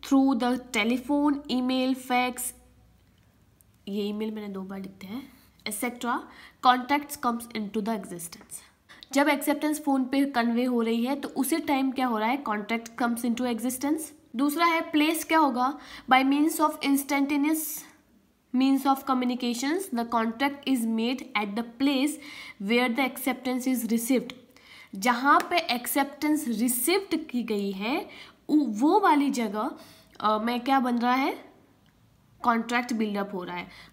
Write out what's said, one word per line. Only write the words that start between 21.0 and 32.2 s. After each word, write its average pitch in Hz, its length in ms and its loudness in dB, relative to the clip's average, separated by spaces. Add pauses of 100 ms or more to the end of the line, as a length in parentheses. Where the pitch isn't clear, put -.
at 208 40 -4
the 214 180 -4 (180)
place 277 300 2 (500)
where 240 340 2
the 262 140 0
acceptance 254 640 -4
is 226 140 -4
received। 233 440 0 (600)
जहाँ 247 460 4 (100)
पे 349 80 2
एक्सेप्टेंस 285 880 0
रिसीव्ड 277 800 0
की 240 140 -2
गई 202 280 -2
है 220 380 -4 (400)
उ-, 294 200 4
वो 285 320 4
वाली 294 300 6
जगह, 220 400 -2 (500)
अ, 214 180 2
में 240 220 -2
क्या 269 200 4
बन 240 180 0
रहा 247 160 2
है? 277 300 -2 (1000)